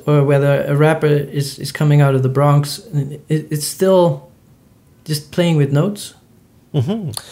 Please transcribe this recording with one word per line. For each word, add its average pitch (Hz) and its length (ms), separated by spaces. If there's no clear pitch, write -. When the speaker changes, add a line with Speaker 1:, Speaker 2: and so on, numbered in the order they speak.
Speaker 1:
or 147 160
whether 143 400
a 143 120
rapper 156 300
is, 147 540
is 143 120
coming 147 300
out 139 140
of 131 80
the 131 60
Bronx, 143 500
it, 156 220
it's 147 160
still 180 640
just 147 280
playing 175 240
with 143 160
notes. 175 440
Speaker 2:
Mm-hmm. 156 380